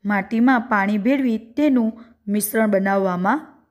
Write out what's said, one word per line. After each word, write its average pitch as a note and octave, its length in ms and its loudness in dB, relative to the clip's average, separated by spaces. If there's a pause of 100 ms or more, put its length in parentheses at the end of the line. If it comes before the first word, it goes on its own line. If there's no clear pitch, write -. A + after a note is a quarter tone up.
માટીમાં A3+ 560 0
પાણી G#3+ 380 -2
ભેળવી B3 400 0
તેનું B3 540 0 (360)
મિશ્રણ G#3 420 0
બનાવવામાં G3 1000 -2